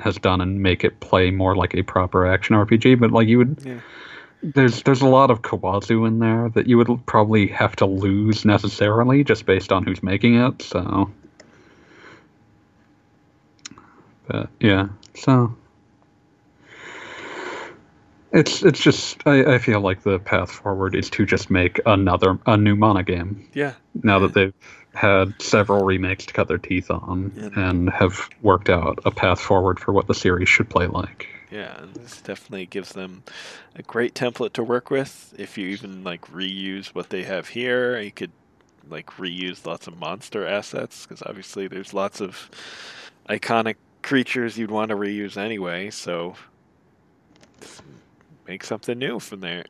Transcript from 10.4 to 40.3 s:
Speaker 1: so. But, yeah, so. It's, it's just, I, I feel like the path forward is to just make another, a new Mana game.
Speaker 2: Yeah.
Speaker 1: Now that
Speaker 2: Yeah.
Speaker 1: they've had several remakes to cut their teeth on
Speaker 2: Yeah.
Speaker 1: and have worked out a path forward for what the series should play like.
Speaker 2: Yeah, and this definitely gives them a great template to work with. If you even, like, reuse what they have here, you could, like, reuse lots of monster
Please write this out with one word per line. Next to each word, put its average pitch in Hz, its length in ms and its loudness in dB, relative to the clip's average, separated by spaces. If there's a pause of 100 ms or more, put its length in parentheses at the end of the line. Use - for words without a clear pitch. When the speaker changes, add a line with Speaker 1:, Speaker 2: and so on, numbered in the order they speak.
Speaker 1:
so. 95 480 -2 (3250)
But, - 220 -6 (120)
yeah, 98 280 4 (260)
so. 123 400 2 (2750)
It's, - 320 4
it's 165 180 6
just, - 460 0
I, 139 280 6
I 123 40 6
feel 113 220 2
like 95 220 -2
the 95 160 2
path 90 320 -2
forward 95 440 -4
is 92 160 -2
to - 140 0
just - 260 0
make 90 360 2
another, 95 580 4
a 110 140 4
new 104 180 4
Mana 104 260 4
game. 92 520 -6
Speaker 2:
Yeah. 143 180 -4 (300)
Speaker 1:
Now 101 160 4
that 95 180 4
Speaker 2:
Yeah. 98 80 6
Speaker 1:
they've 95 100 -2 (400)
had 98 460 2
several 101 440 2
remakes 95 420 -2
to - 80 -14
cut 104 120 0
their 90 120 -2
teeth - 320 -4
on 92 440 -6
Speaker 2:
Yeah. 107 140 -14 (220)
Speaker 1:
and 90 200 0
have - 380 0 (140)
worked 95 260 4
out 85 380 0
a 101 40 0
path 90 300 0
forward 92 400 0
for - 120 -4
what 98 160 0
the 101 60 0
series 90 340 0
should - 200 2
play - 180 -2
like. - 400 -8 (240)
Speaker 2:
Yeah, - 320 -16
and 95 120 -20
this 120 260 -20
definitely 95 460 -14
gives 92 260 -10
them 92 300 -14 (520)
a - 80 -18
great 117 300 -4
template 120 420 -6
to 123 80 -4
work 120 280 -4
with. - 480 -6
If 101 180 -14
you 95 120 -8
even, 95 360 -12
like, 87 260 -14
reuse 95 580 -10
what - 200 -12
they 104 140 -8
have 92 260 -8
here, 123 500 -4
you 104 140 -12
could, 92 200 -12 (580)
like, 78 220 -16
reuse 90 520 -10
lots 82 220 -12
of 85 120 -20
monster 92 480 -10